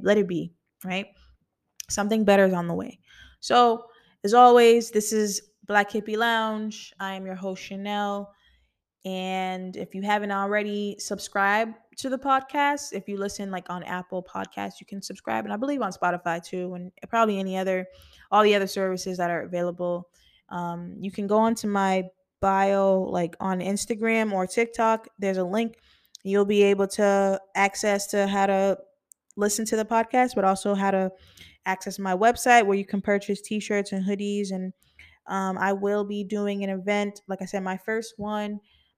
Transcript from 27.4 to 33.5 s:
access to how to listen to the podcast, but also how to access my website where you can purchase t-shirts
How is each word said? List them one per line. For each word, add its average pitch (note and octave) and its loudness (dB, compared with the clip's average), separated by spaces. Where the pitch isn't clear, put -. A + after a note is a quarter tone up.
access G3+ 0
to G3+ 0
how G3 0
to G3 2
listen G#3 0
to A3 -2
the G#3+ 0
podcast, A#3 2
but - 0
also G3 2
how G3 0
to F#3+ 0
access F#3+ -6
my F#3+ -2
website A#3+ 6
where G3 2
you G3 -4
can G3 -4
purchase G3+ -2
t-shirts G3+ -4